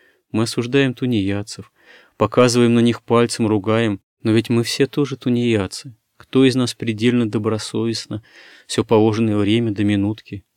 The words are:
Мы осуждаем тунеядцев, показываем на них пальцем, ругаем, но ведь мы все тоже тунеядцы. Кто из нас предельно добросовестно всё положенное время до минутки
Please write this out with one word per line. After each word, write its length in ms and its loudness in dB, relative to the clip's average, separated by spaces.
Мы 120 0
осуждаем 500 0
тунеядцев, 800 -4
показываем 580 4
на 60 4
них 220 0
пальцем, 460 0
ругаем, 520 0
но 80 0
ведь 160 2
мы 160 2
все 240 -2
тоже 300 -4
тунеядцы. 760 -2
Кто 300 2
из 100 4
нас 180 -2
предельно 560 0
добросовестно 920 -6
всё 200 -4
положенное 500 2
время 360 0
до 120 -4
минутки 600 -4